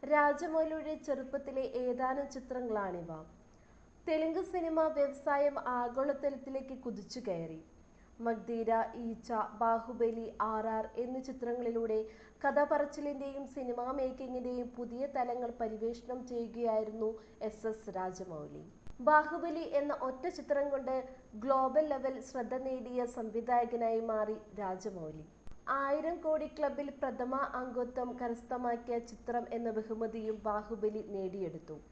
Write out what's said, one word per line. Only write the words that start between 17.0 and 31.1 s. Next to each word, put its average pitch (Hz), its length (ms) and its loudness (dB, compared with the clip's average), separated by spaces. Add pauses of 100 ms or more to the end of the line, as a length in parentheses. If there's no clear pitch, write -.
എസ് 220 260 -4
എസ് 214 280 -4
രാജമൗലി. 170 680 -6 (360)
ബാഹുബലി 311 680 6 (140)
എന്ന 285 140 0 (140)
ഒറ്റ 262 200 -4
ചിത്രം 285 420 2
കൊണ്ട് 262 260 0 (400)
ഗ്ലോബൽ 262 580 6
ലെവൽ 262 280 0
ശ്രദ്ധ 254 340 -4
നേടിയ 254 500 -2
സംവിധായകനായി 233 960 2 (120)
മാറി 214 260 2 (220)
രാജമൗലി. 185 680 -4 (440)
ആയിരം 285 520 2
കോടി 311 260 2 (120)
ക്ലബിൽ 285 300 0
പ്രഥമ 254 460 -2
അംഗത്വം 247 840 -2
കരസ്ഥമാക്കിയ 233 800 0
ചിത്രം 233 540 -4
എന്ന 233 180 0
ബഹുമതിയും 220 720 -2
ബാഹുബലി 214 640 0
നേടിയെടുത്തു. 185 680 -4 (140)